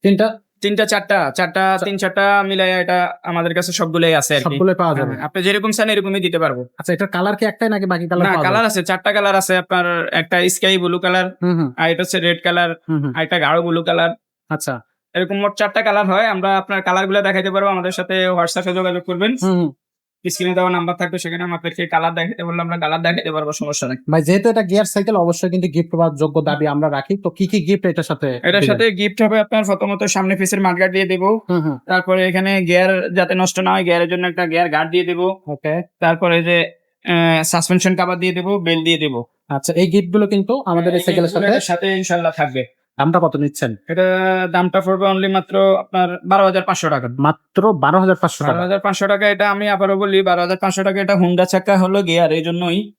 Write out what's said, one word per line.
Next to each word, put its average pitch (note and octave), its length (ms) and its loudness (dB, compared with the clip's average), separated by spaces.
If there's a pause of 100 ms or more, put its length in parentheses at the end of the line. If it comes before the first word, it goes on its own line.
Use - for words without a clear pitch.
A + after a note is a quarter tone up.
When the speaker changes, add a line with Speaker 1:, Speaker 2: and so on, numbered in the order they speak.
Speaker 1:
তিনটা? G3+ 380 2 (220)
Speaker 2:
তিনটা, G#3 240 0
চারটা, G3 500 0
চারটা, F#3+ 380 0
Speaker 1:
আচ্ছা। F#3 120 -2
Speaker 2:
তিন G3 120 -4
চারটা G3 460 2
মিলাইয়া F#3+ 360 0
এটা F3+ 440 -2
আমাদের E3+ 300 -2
কাছে F3 180 -2
সবগুলোই E3 440 2
আছে D3 180 0
আর C#3 60 2
কি। B2 40 -2
Speaker 1:
সবগুলোই D#3 320 0
পাওয়া E3+ 200 0
যাবে। C3 160 -2
Speaker 2:
হ্যাঁ, C3 140 -8
আপনি F3+ 180 -6
যেরকম G3+ 280 0
চান G#3+ 180 0
এরকমই G3 300 -2
দিতে F3 200 -2
পারবো। B2+ 260 -2 (120)
Speaker 1:
আচ্ছা, F3 160 -4
এটার F#3+ 140 -2
কালার G3 280 -2
কি A3 100 -2
একটাই G#3+ 240 -2
নাকি G3 160 -2
বাকি F3 220 -2
কালার F3 160 0
Speaker 2:
না, G3 100 2
Speaker 1:
পাওয়া D#3+ 100 0
Speaker 2:
কালার F#3+ 140 2
Speaker 1:
যাবে? A3+ 100 2
Speaker 2:
আছে, G3 160 -2
চারটা F#3+ 300 -2
কালার G3+ 220 2
আছে F#3 220 2
আপনার। F3 560 -2
একটা F3 360 0
স্কাই F#3+ 280 2
ব্লু F3+ 220 0
কালার, F#3 420 0
Speaker 1:
হুম, F3+ 180 2
হুম। C3 180 0
Speaker 2:
আর E3 120 2
এটা E3+ 120 4
হচ্ছে F3+ 180 -2
রেড E3+ 240 0
কালার, F3 320 0 (140)
Speaker 1:
হুম, D#3 120 0
হুম। C#3 140 -2
Speaker 2:
আর D#3+ 80 -2
একটা E3+ 160 0
গাঢ় D#3 220 2
ব্লু E3+ 220 -2
কালার। E3+ 260 2 (400)
Speaker 1:
আচ্ছা। C#3 320 -6 (340)
Speaker 2:
এরকম F#3 240 -2
মোট G3+ 180 -2
চারটা G#3 240 0
কালার G#3 240 2
হয়। G3 220 2
আমরা G3 300 0
আপনার F#3+ 240 -2
কালার F#3+ 240 0
গুলা G3 160 2
দেখাইতে F#3+ 300 0
পারবো, G3 180 0
আমাদের F#3 220 -2
সাথে F#3 380 -2
WhatsApp-এ F3+ 440 -2
যোগাযোগ F3+ 300 -2
করবেন। G3 400 -2
Speaker 1:
হুম, F3+ 160 2
হুম। D#3 120 0 (600)
Speaker 2:
স্ক্রিনে F3+ 240 -4
দেওয়া F#3 140 2
নাম্বার F3 260 -2
থাকবে, F3 220 -6
সেখানে E3+ 260 -8
আমাদেরকে E3+ 440 -6
কালার E3 260 0
দেখাতে E3+ 300 -6
বললে E3+ 180 -4
আমরা E3+ 160 -4
কালার D#3+ 240 -2
দেখাতে E3+ 300 -2
পারবো, D3+ 200 -4
সমস্যা D3 360 -6
নেই। B2+ 100 -6 (140)
Speaker 1:
ভাই, E3 100 4
যেহেতু G3 280 2
এটা A3 120 2
গিয়ার G3 240 0
সাইকেল, G#3 300 -2
অবশ্যই E3+ 340 0
কিন্তু F3+ 180 -2
গিফট E3 240 -2
পাওয়ার E3 240 0
যোগ্য D3+ 260 0
দাবি D3 260 -2
আমরা D3 240 0
রাখি। F#3+ 300 -4
তো F3 80 -4
কি F#3 180 -2
কি F#3 180 -2
গিফট G3 200 0
এটার E3 180 0
সাথে C#3+ 260 -4
Speaker 2:
এটার F3 320 0
Speaker 1:
দিবেন? G#3 140 2
Speaker 2:
সাথে A3+ 160 2
গিফট G#3 300 -2
হবে G#3+ 180 2
আপনার G#3+ 260 0
প্রথমত G3 380 -2
সামনে F#3+ 320 0
পিসের F#3+ 260 -2
মাঠগার্ড F#3 320 2
দিয়ে F#3+ 120 2
দেবো। F#3 340 0 (100)
Speaker 1:
হুম, F3 100 2
হুম। D3+ 260 -2
Speaker 2:
তারপরে F#3 420 0
এখানে F#3+ 360 0
গিয়ার F3+ 500 2
যাতে F3+ 220 2
নষ্ট F#3 240 0
না F#3 120 0
হয়, F#3+ 120 2
গিয়ারের E3+ 260 2
জন্য F3+ 180 -2
একটা F3 200 -2
গিয়ার E3 220 0
গার্ড D#3+ 220 0
দিয়ে F3+ 120 0
দেবো। F3+ 440 -2
Speaker 1:
ওকে। D3+ 340 -4 (180)
Speaker 2:
তারপরে E3+ 440 2
যে, E3+ 280 0 (400)
আহ, E3 320 2
সাসপেনশন F3+ 520 0
কভার F3+ 240 -2
দিয়ে F#3 140 -2
দেবো, F#3 260 -2
বেল্ট E3 240 0
দিয়ে E3 140 2
দেবো। C3 280 -4 (240)
Speaker 1:
আচ্ছা, C#3+ 240 -4
এই F3 180 2
গিফট F3+ 220 0
গুলো G#3+ 140 2
কিন্তু G#3 380 -2
আমাদের F3 280 0
এই F3 60 2
Speaker 2:
এই - 60 -4
Speaker 1:
সাইকেলের E3+ 240 0
Speaker 2:
গিফট F3 80 -4
গুলো D3+ 100 0
Speaker 1:
সাথে G#3+ 80 2
Speaker 2:
এটার C4+ 100 -2
সাথে F#3+ 320 -2
ইনশাল্লাহ E3+ 400 -2
থাকবে। C3 280 -2 (320)
Speaker 1:
দামটা E3 240 2
কত D#3 140 0
নিচ্ছেন? C#3+ 400 -4 (140)
Speaker 2:
এটা F#3 300 0 (320)
দামটা F#3 300 2
পড়বে F#3+ 240 0
only G3 240 2
মাত্র F#3+ 480 2
আপনার F3+ 480 -2
বারো G3 200 4
হাজার F#3 180 2
পাঁচশো F3 260 -2
টাকা। B2+ 180 -2 (120)
Speaker 1:
মাত্র F#3 540 2
বারো D3+ 260 2
হাজার F#3 160 4
পাঁচশো - 280 -2
টাকা? C#3+ 100 0
Speaker 2:
বারো F3 100 -2
হাজার G3 160 -2
পাঁচশো G3 280 -2
টাকা। G3+ 220 2
এটা G3+ 220 2
আমি G#3 180 -2
আবারও G3 280 2
বলি, G3 240 2
বারো F3 200 2
হাজার F3+ 160 0
পাঁচশো F#3+ 260 -2
টাকা, G3 180 0
এটা G3 140 2
হুন্ডা F3+ 300 4
চাকা F#3+ 320 2
হলো F#3+ 260 2
গিয়ার, E3 280 4
এই D#3+ 120 0
জন্যই। F3 540 -2